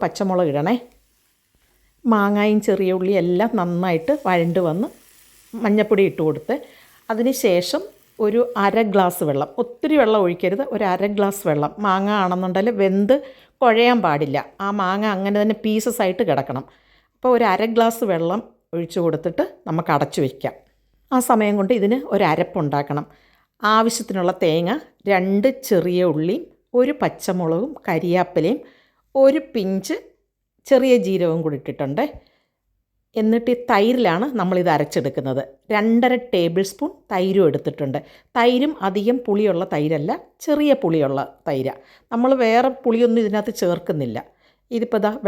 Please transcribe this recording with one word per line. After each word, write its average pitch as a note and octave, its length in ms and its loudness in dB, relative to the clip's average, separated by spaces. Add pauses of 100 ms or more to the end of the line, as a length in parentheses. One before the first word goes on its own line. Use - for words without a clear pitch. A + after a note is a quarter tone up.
പച്ചമുളക് F3+ 500 0
ഇടണേ. E3 220 0 (1400)
മാങ്ങായും G#3 460 2 (100)
ചെറിയ F#3+ 280 0
ഉള്ളിയും F#3 260 0
എല്ലാം F3+ 260 0 (100)
നന്നായിട്ട് F3 520 -2 (140)
വഴണ്ട് F3 340 2 (100)
വന്ന് F#3+ 180 -4 (760)
മഞ്ഞൾപ്പൊടി G#3 460 2
ഇട്ട് - 160 -6
കൊടുത്ത് D3+ 280 -2 (580)
അതിന് A#3 200 0 (120)
ശേഷം F#3 380 0 (440)
ഒരു A3 140 2 (240)
അര G3+ 180 2 (100)
ഗ്ലാസ് F3+ 360 2
വെള്ളം, C#3 200 -2 (140)
ഒത്തിരി D4+ 380 -2
വെള്ളം A3 240 4
ഒഴിക്കരുത്, F#3 380 -2 (120)
ഒരു G#3 180 -2
അര F#3 140 -2 (100)
ഗ്ലാസ് G3+ 320 -2
വെള്ളം. D3 240 0 (120)
മാങ്ങ G3 240 0 (140)
ആണെന്നുണ്ടെങ്കിൽ F#3 580 0
വെന്ത് G3 340 4 (480)
കുഴയാൻ A#3+ 440 6
പാടില്ല. D3 320 0 (260)
ആ G3 40 -4 (120)
മാങ്ങ F#3+ 240 -2 (120)
അങ്ങനെ G3 260 -2
തന്നെ G#3+ 220 0
പീസസ് A3 400 -2
ആയിട്ട് F#3 260 -2
കിടക്കണം. C#3 340 -2 (520)
അപ്പോൾ B3+ 200 0
ഒരു A3+ 160 2
അര F#3 100 0 (140)
ഗ്ലാസ് A#3 360 2
വെള്ളം E3+ 300 -2 (320)
ഒഴിച്ച് E3 300 -6
കൊടുത്തിട്ട് E3 400 -2 (240)
നമുക്ക് E3 280 -4
അടച്ചു - 280 -2
വയ്ക്കാം. - 300 -6 (600)
ആ B3+ 40 4 (120)
സമയം G#3+ 300 2
കൊണ്ട് G3 200 0
ഇതിന് G#3 180 2 (160)
ഒരു G3 180 2
അരപ്പുണ്ടാക്കണം. D3 760 -2 (680)
ആവശ്യത്തിനുള്ള A3 580 0 (120)
തേങ്ങ, E3+ 280 2 (420)
രണ്ട് G3 340 2 (200)
ചെറിയ F3+ 340 2 (100)
ഉള്ളിയും F3 320 -2 (360)
ഒരു C#4 220 2
പച്ചമുളകും F3+ 680 -2 (180)
കരിയാപ്പലയും F3 720 0 (640)
ഒരു C#4+ 180 4 (120)
പിഞ്ച് F#3+ 420 -4 (760)
ചെറിയ C4 240 6 (120)
ജീരകവും E3+ 380 0
കൂടി D3 160 -4
ഇട്ടിട്ടുണ്ട്. D3 460 -4 (1120)
എന്നിട്ട് A3+ 320 2
ഈ A#3+ 40 2 (140)
തൈരിലാണ് A3 560 2 (120)
നമ്മളിത് F3+ 360 0
അരച്ചെടുക്കുന്നത്. C#3 680 -2 (340)
രണ്ടര A#3 400 2 (180)
ടേബിൾ F3 380 0
സ്പൂൺ - 200 -8 (220)
തൈരും F#3+ 360 2
എടുത്തിട്ടുണ്ട്. C#3+ 500 -4 (400)
തൈരും B3+ 340 2 (160)
അധികം G#3 280 0 (100)
പുളിയുള്ള G3+ 460 0
തൈരല്ല, D3+ 380 -2 (340)
ചെറിയ D4 280 2 (100)
പുളിയുള്ള D3 380 0 (260)
തൈരാണ്. C3 340 -4 (320)
നമ്മൾ A#3+ 180 0 (120)
വേറെ A#3 280 2 (140)
പുളിയൊന്നും A#3 380 2
ഇതിനകത്ത് G#3 400 -2
ചേർക്കുന്നില്ല. E3 560 -2 (580)
ഇതിപ്പോൾ A3+ 280 -2
ദാ G#3+ 80 0 (160)